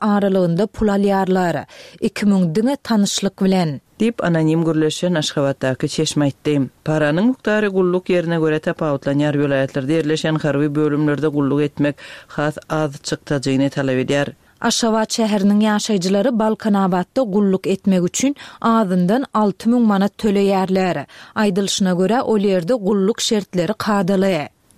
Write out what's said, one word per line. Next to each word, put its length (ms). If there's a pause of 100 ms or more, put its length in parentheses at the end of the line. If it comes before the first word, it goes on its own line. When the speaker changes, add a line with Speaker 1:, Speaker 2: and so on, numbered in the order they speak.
Speaker 1:
aralygynda 640
pul 220
alýarlar. 760 (360)
Iki 260
müň 280
diňe 280
tanyşlyk 600
bilen. 380 (200)
Speaker 2:
Dip 240
anonim 400
gürleşen 500
Aşgabatdaky 720
Çeşme 420
aýtdy. 400 (160)
Paranyň 400
mukdary 440
gulluk 420
ýerine 300
görä 180
tapawutlanýar, 800
welaýatlarda 560
ýerleşen 460
harby 360
bölümlerde 540
gulluk 340
etmek 340 (300)
has 320 (100)
az 240 (100)
çyktadygyny 680
talap 240
edýär. 380 (280)
Speaker 1:
Aşgabat 580
şäheriniň 500
ýaşaýjylary 680
Balkanabatda 840
gulluk 440
etmek 380
üçin 320 (240)
azyndan 640 (100)
alty 340
müň 160
manat 280 (100)
töleýärler. 840 (320)
Aýdylşyna 640
görä, 220
ol 180
ýerde 340 (100)
gulluk 360
şertleri 520
kadaly. 760 (300)